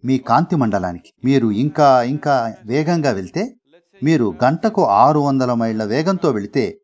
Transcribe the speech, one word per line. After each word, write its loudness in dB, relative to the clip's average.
మీ 0
కాంతి 0
మండలానికి. -4
మీరు 2
ఇంకా, 2
ఇంకా -2
వేగంగా -2
వెళ్తే, -6
మీరు 2
గంటకు 0
ఆరు 4
వందల 0
మైళ్ళ -2
వేగంతో -2
వెళితే -2